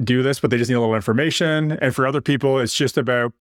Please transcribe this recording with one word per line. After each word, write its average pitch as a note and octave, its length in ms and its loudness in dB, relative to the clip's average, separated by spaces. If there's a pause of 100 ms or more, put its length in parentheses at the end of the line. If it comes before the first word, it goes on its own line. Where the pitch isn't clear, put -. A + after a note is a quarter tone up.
do B2 180 2
this, C3+ 180 0
but A2+ 120 0
they A#2+ 80 2
just A#2 100 -2
need B2+ 60 2
a A#2+ 60 2
little A2 120 2
information. D#3 800 0
And C3 240 -2
for C3+ 100 0
other C#3 160 -2
people, C3+ 380 0
it's A#2 160 -2
just C#3 200 0
about A#2+ 380 0 (120)